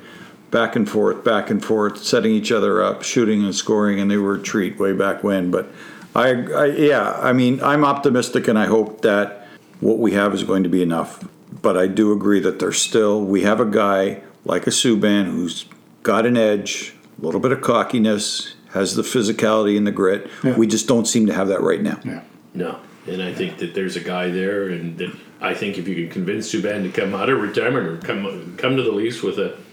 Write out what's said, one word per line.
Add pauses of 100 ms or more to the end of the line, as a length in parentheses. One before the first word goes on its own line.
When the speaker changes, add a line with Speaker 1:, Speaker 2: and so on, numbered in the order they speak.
(500)
Speaker 1:
Back
and
forth,
back
and
forth,
setting
each
other
up,
shooting
and
scoring,
and
they
were
a
treat
way
back
when.
But, (460)
I,
I,
yeah, (100)
I
mean,
I'm
optimistic,
and
I
hope
that (320)
what
we
have
is
going
to
be
enough. (380)
But
I
do
agree
that
there's
still,
we
have
a
guy (220)
like
a
Subban
who's (380)
got
an
edge, (260)
a
little
bit
of
cockiness, (180)
has
the
physicality
and
the
grit. (140)
Speaker 2:
Yeah.
Speaker 1:
We
just
don't
seem
to
have
that
right
now.
Speaker 2:
Yeah. (300)
Speaker 3:
No. (280)
And
I
think
that
there's
a
guy
there,
and
that (240)
I
think
if
you
can
convince
Subban
to
come
out
of
retirement
or
come,
come
to
the
Leafs
with
a (160)